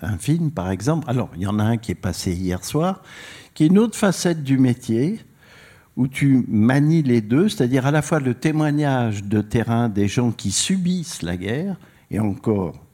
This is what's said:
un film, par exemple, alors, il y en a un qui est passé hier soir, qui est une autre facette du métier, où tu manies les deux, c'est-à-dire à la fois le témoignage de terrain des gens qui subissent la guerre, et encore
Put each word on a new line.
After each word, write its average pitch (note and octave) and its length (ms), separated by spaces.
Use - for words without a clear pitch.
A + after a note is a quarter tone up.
un F#2+ 160
film, D#3 360
par F#2 180
exemple, B2+ 400
alors, A#2 240
il E2+ 80
y G2+ 40
en G2+ 120
a G#2 60
un A#2 120
qui G#2+ 140
est F2 60
passé - 360
hier F2+ 320
soir, F3 380
qui D#3 100
est - 20
une F#3 140
autre A3+ 160
facette E3+ 480
du C3+ 140
métier, B2+ 600
où B2+ 100
tu C3+ 400
manies C#3+ 560
les A#2+ 180
deux, B2+ 280
c'est-à-dire B2+ 380
à C#3+ 40
la D3+ 100
fois D3+ 200
le B2+ 140
témoignage C#3+ 920
de G#2 160
terrain A#2 480
des G2+ 180
gens A#2+ 240
qui G2 220
subissent F3+ 680
la F2 140
guerre, C3+ 400
et G2 80
encore G2+ 600